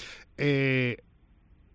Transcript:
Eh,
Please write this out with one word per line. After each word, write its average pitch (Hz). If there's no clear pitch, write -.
Eh, 135